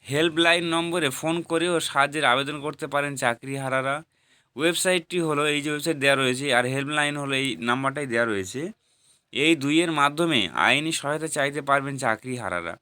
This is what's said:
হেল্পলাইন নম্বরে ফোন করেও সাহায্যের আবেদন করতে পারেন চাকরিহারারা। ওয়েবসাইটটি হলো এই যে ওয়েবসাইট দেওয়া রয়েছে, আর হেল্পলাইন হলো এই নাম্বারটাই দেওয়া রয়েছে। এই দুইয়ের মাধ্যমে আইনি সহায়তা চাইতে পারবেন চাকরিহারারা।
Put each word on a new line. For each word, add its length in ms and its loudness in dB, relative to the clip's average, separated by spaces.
হেল্পলাইন 540 2
নম্বরে 460 0
ফোন 320 -4
করেও 380 0
সাহায্যের 440 0
আবেদন 360 2
করতে 260 -8
পারেন 300 -2
চাকরিহারারা। 880 -2
ওয়েবসাইটটি 640 0
হলো 280 2
এই 140 0
যে 80 -2
ওয়েবসাইট 260 -2
দেওয়া 200 4
রয়েছে, 380 2
আর 100 4
হেল্পলাইন 520 -2
হলো 200 -2
এই 200 -2
নাম্বারটাই 500 -2
দেওয়া 180 0
রয়েছে। 480 -4
এই 240 4
দুইয়ের 360 2
মাধ্যমে 640 2
আইনি 380 2
সহায়তা 360 -4
চাইতে 340 -2
পারবেন 340 0
চাকরিহারারা। 840 -4